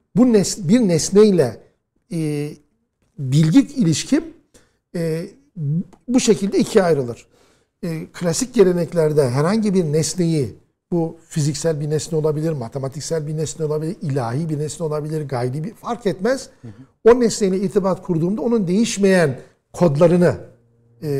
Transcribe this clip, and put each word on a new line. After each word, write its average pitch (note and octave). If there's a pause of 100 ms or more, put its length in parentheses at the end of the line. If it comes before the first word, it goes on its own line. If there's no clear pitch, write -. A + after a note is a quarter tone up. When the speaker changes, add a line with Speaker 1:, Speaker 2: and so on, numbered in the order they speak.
(160)
Speaker 1:
bu G#3
nes-, A3
bir A#3
nesneyle, F#3 (520)
e, D3+ (680)
bilgi D#3
ilişkim, B3 (680)
e, E3 (840)
bu B3
şekilde G#3+
ikiye G#3+
ayrılır. C#3 (560)
E, E3
klasik -
geleneklerde E3
herhangi F#3
bir F#3
nesneyi, D#3 (380)
bu E3 (100)
fiziksel D#3
bir D3
nesne D#3
olabilir, D#3
matematiksel C#3
bir D#3
nesne D#3
olabilir, D#3
ilahi C#3
bir D3+
nesne D3+
olabilir, D3+
gaybi C3
bir, G3+
fark -
etmez. F#3+ (140)
Speaker 2:
Hı A#2+
hı. C3
Speaker 1:
O B3+
nesneyle G3
irtibat F#3+
kurduğumda F3+
onun A#3
değişmeyen F#3+ (320)
kodlarını, E3+ (640)
e, D#3+ (120)